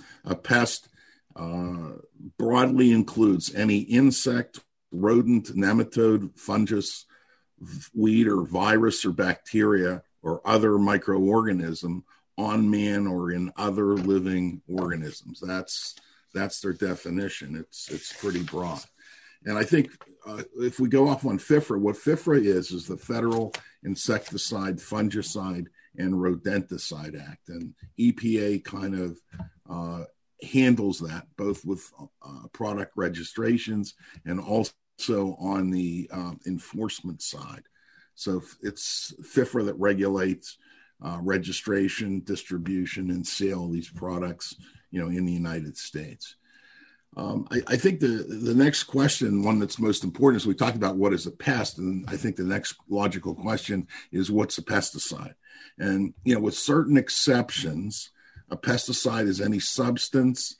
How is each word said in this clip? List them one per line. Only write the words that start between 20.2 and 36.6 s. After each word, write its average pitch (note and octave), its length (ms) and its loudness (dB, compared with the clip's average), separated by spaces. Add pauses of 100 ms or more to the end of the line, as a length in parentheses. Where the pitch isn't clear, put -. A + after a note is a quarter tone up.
uh, G#2+ 160 -12 (160)
if B2 200 -2
we B2+ 120 2
go C3+ 180 8
off C#3 160 0
on G#2 140 0
fifra, D3 400 2
what G#2 180 2
fifra D3+ 480 4
is, F#2 280 2
is F2 140 -8
the F2+ 100 -8
Federal A2+ 580 -2 (300)
Insecticide, G2 920 -4
Fungicide, G2+ 920 -4 (300)
and F#2 160 0
Rodenticide F2+ 1080 -2
Act. D2+ 300 -18
And E2+ 240 -12 (240)
E A#2+ 160 4
P A2+ 260 0
A G#2 200 0
kind G2 420 -8
of, F2 180 -6 (500)
uh, E2+ 360 -8 (380)
handles A#2+ 580 4
that, E2 260 -10 (100)
both G2+ 280 -4
with, F2 260 -8 (100)
uh, C2 520 -20
product G#2 440 -6
registrations G#2+ 1000 -2 (320)
and F2+ 140 -4
also - 1000 -4
on F#2+ 320 -2
the, F2 420 -4
uh, F2+ 200 -8 (140)
enforcement F#2 760 -8